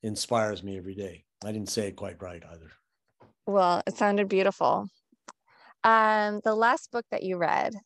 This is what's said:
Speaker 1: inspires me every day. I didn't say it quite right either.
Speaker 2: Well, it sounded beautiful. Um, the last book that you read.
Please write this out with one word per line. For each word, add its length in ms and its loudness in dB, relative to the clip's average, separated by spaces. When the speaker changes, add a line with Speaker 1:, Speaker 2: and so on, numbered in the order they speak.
Speaker 1:
inspires 600 -2
me 140 -8
every 160 -12
day. 320 -10
I 80 -6
didn't 180 -6
say 180 -4
it 80 -10
quite 260 -12
right 280 -14
either. 220 -20
Speaker 2:
Well, 400 4
it 100 -8
sounded 320 2
beautiful. 580 2
Um, 600 4
the 100 2
last 380 0
book 180 -6
that 140 -4
you 140 -4
read. 360 0